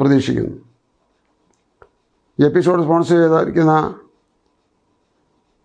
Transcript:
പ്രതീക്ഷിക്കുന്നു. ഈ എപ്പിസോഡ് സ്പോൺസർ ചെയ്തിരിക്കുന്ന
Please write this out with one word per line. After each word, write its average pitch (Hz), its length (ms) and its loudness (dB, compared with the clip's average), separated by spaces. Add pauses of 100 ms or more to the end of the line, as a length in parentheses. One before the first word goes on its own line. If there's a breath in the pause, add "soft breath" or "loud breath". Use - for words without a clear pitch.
പ്രതീക്ഷിക്കുന്നു. 131 540 -2 (1800)
ഈ 143 100 4
എപ്പിസോഡ് 170 360 0
സ്പോൺസർ 165 360 0
ചെയ്തിരിക്കുന്ന 160 540 0 (1900)